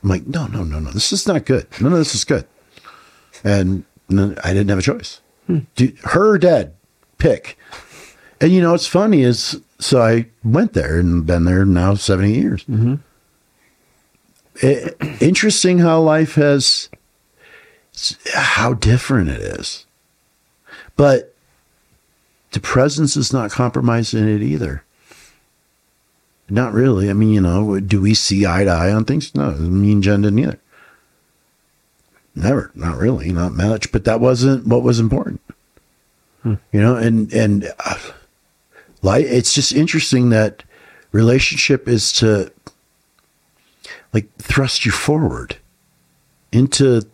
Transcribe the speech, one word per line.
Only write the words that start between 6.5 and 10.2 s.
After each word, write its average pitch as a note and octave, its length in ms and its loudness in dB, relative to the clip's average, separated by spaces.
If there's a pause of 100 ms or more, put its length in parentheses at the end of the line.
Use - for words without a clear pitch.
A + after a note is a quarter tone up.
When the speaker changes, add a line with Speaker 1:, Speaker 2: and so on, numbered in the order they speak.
Speaker 1:
pick. - 400 -2 (840)
And, D#3 120 4
you F#3 100 4
know, E3+ 100 2
what's E3+ 160 0
funny F#3+ 340 2
is, - 380 0 (200)
so B2+ 220 2
I A#2 260 2 (160)